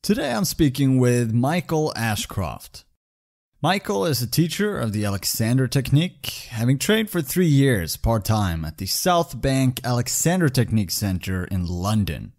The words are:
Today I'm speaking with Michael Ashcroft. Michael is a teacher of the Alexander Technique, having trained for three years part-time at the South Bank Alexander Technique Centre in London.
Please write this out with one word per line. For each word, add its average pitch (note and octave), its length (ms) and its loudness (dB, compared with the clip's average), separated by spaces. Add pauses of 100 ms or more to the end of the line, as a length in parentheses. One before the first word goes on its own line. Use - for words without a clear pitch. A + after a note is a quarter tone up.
Today A#3+ 300 0
I'm G#3+ 120 0
speaking C3+ 540 2
with B2 340 2
Michael D#3 600 0
Ashcroft. G2+ 880 -6 (800)
Michael G3 420 -2
is C#3 160 0
a A#2+ 100 -2
teacher F3 460 0
of A2+ 160 -2
the G#2 120 -2
Alexander A#2 640 0
Technique, - 800 0
having A#2+ 280 0
trained G#3+ 300 0
for F3 140 -2
three F3 240 2
years C3+ 500 4
part-time G#2 680 0
at D#2 140 -10
the F#2+ 80 -6
South E3+ 540 0
Bank C3 440 2
Alexander C#3 640 0
Technique G#2+ 420 0
Centre F#2 540 -2
in F2+ 220 -2
London. F2 720 -2